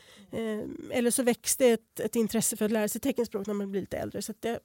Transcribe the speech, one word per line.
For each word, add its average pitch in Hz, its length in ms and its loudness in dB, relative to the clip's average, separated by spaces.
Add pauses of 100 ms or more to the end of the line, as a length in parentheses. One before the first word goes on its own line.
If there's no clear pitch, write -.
(300)
Eh, 220 300 -4 (300)
eller 240 200 2
så 262 120 0
växte 240 440 2
ett, - 340 2
ett 220 160 -2
intresse 226 400 2
för 214 80 0
att 214 60 0
lära 214 180 2
sig - 120 -4
teckenspråk 220 460 -2
när 208 80 -2
man 202 160 -2
blir 196 100 0
lite - 180 -6
äldre. 196 240 -4
Så 220 100 -8
att - 100 -12
det, 226 220 -2